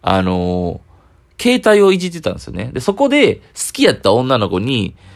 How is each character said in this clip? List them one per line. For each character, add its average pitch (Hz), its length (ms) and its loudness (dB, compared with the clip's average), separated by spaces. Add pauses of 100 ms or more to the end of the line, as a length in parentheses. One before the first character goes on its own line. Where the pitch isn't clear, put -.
あ 95 200 0
の 90 580 -2 (560)
ー、 247 240 0
携 - 80 -
帯 208 140 6
を 196 80 6
い 190 80 2
じ 180 100 -4
っ - 40 -6
て 170 80 -12
た 104 100 -4
ん - 40 -6
で - 40 -12
す - 80 -18
よ - 60 -12
ね。 104 200 -8
で、 127 80 -6
そ 196 140 -2
こ 277 140 0
で、 262 280 2
好 - 60 -20 (300)
き 269 100 -4
や 202 80 4
っ - 60 -2
た 98 160 2
女 127 260 2
の 101 100 0
子 92 120 -2
に、 113 340 -4 (220)